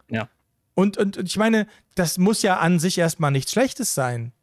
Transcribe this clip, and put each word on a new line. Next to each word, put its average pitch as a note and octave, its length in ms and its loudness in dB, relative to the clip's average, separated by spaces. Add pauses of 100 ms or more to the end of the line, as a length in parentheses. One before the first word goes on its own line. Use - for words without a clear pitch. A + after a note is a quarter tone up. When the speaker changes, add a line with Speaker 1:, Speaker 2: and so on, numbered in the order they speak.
(100)
Speaker 1:
Ja. A2 180 -4 (460)
Speaker 2:
Und, G3 240 0
und, G3+ 180 0
und F#3 100 -6
ich F3 120 -6
meine, G#3+ 280 2 (280)
das E3+ 240 -2
muss G3 240 2
ja F#3+ 160 2
an F3 200 2
sich F3 200 -2
erstmal D#3+ 320 0
nichts C#3 220 -2
Schlechtes B3+ 420 -2
sein. A#2+ 380 -4 (100)